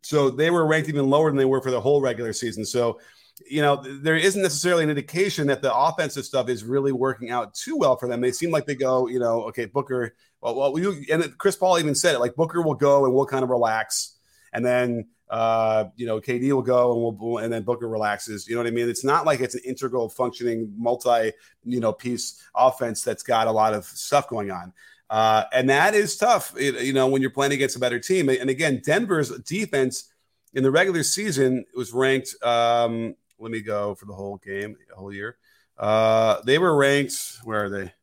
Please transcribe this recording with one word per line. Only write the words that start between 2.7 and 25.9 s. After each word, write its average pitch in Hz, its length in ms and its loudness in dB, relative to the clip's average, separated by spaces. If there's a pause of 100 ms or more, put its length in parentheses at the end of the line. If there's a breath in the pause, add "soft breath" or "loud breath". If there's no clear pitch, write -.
you 147 160 -2
know, 143 200 2
th-, 139 200 -14
there 156 140 2
isn't 190 260 2
necessarily 170 400 2
an 151 80 2
indication 156 560 -2
that 139 160 0
the 131 100 2
offensive 143 520 0
stuff 127 240 -2
is 113 160 -4
really 139 260 0
working 123 400 -4
out 120 240 -4
too 311 220 -8
well 139 200 4
for 123 120 -6
them. 120 120 -4
They 123 120 0
seem 170 180 -4
like 156 160 -2
they 143 80 -4
go, 127 340 0
you 123 120 -2
know, 117 240 0
"Okay, 117 220 -6
Booker," 123 480 -4 (260)
well, 117 160 -4
well, 139 220 0
you, 175 340 -4
and 160 260 -2
Chris 196 180 0
Paul 185 220 4
even 151 160 0
said 165 200 2
it, 123 40 0
like, 120 160 0
"Booker 165 280 0
will 156 120 2
go 139 300 4
and 127 100 2
we'll 135 120 4
kind 135 180 -2
of 123 60 -2
relax." 113 640 -2 (380 soft breath)
And 113 140 -4
then, 123 400 0 (240)
uh, 113 540 2 (120)
you 120 100 -8
know, 110 140 -2
K 123 180 -4
D 131 140 2
will 131 100 2
go 123 300 4
and 120 80 0
we'll, 117 120 -2
we'll, 110 320 -4
and 117 80 -4
then 113 100 -4
Booker 117 260 -4
relaxes. 107 580 -4
You 113 80 -6
know 120 60 -2
what 117 60 -2
I 117 40 0
mean? 120 180 -2
It's - 160 -6
not 143 200 2
like 147 160 2
it's 123 140 -4
an 143 100 -8
integral 123 440 -4
functioning 117 680 -4
multi, 117 560 0 (320 soft breath)
you 123 160 -2
know, 110 120 0
piece 120 500 -8 (120)
offense 123 480 0
that's 110 200 -4
got 113 240 0
a 113 60 0
lot 110 200 2
of 104 120 -4
stuff - 440 -2
going 104 220 -6
on. 92 220 -12 (360 soft breath)
Uh, 110 440 4
and 127 160 2
that 160 260 4